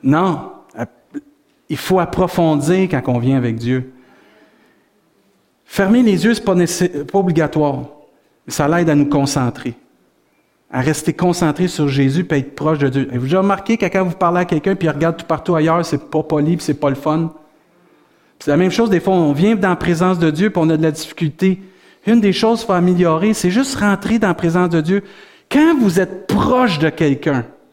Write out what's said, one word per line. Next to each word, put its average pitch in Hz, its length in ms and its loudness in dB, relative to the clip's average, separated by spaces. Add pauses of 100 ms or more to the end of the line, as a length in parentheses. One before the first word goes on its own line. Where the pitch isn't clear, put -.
Non, 151 500 0 (1160)
il 151 80 -6
faut 185 220 0
approfondir 175 880 0
quand 131 180 -2
on 123 120 0
vient 131 180 2
avec 120 200 -2
Dieu. 123 360 -4 (1700)
Fermer 202 360 2
les 196 240 2
yeux, 233 80 4
c'est - 100 -4
pas 190 120 2
nécess-, 175 500 0
pas 196 140 0
obligatoire, 151 640 0 (640)
mais 123 60 -12
ça 147 140 0
l'aide 165 220 2
à 151 60 2
nous 143 100 4
concentrer, 139 720 -2 (960)
à 131 100 -4
rester 151 320 -2
concentré 175 540 0
sur 156 200 -2
Jésus 135 360 0
puis 160 140 -2
à - 20 2
être - 160 -8
proche 156 240 -2
de 139 100 2
Dieu. 131 200 -2
Avez-vous 123 160 -4
déjà 180 160 0
remarqué 196 360 0
que 208 80 -2
quand 190 180 0
vous 175 120 -4
parlez 175 240 0
à 180 60 0
quelqu'un 180 300 -2
puis 165 120 -2
il 151 40 0
regarde 160 260 -2
tout - 100 -16
partout 165 280 -2
ailleurs, 160 300 0
c'est 147 240 -6
pas 156 140 -2
poli 156 340 0
puis - 80 -8
c'est 147 140 -4
pas 147 100 0
le 135 60 -2
fun ? 160 380 -4 (1080)
C'est - 100 -6
la 147 80 2
même 180 140 2
chose, 226 180 0
des 180 100 2
fois, 190 140 0
on 165 180 2
vient 190 240 2
dans 190 140 0
la 175 60 0
présence 175 420 0
de 165 140 2
Dieu 185 180 0
puis 208 100 -4
on 160 120 2
a 160 40 2
de 156 80 0
la 160 80 2
difficulté. 180 680 -4 (460)
Une 233 140 4
des 196 120 2
choses 226 260 0
qu'il - 80 -10
faut 196 60 0
améliorer, 180 600 2
c'est 180 180 0
juste 269 240 -2
rentrer 208 420 0
dans 214 120 2
la 170 40 0
présence 175 360 0
de 165 120 0
Dieu. 190 220 0 (480)
Quand 311 260 4
vous 196 220 2
êtes - 280 -4
proche 202 520 0
de 156 100 2
quelqu'un 143 560 0 (280)